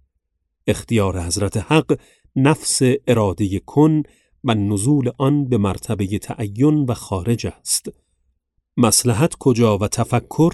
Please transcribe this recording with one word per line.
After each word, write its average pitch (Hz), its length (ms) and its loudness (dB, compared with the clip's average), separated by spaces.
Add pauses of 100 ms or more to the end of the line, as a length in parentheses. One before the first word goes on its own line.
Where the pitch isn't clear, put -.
(680)
اختیار 98 540 -2
حضرت 98 360 -4
حق 147 420 0 (360)
نفس 139 440 0 (280)
اراده 101 520 0
کن 151 440 2 (400)
و 120 100 0
نزول 107 640 0
آن 139 320 0
به 123 80 2
مرتبه 101 600 -2
تعین 127 680 -2
و 120 80 -2
خارج 101 540 -4
است. - 420 -8 (880)
مصلحت 120 580 0
کجا 117 420 2
و 104 100 -2
تفکر - 680 -2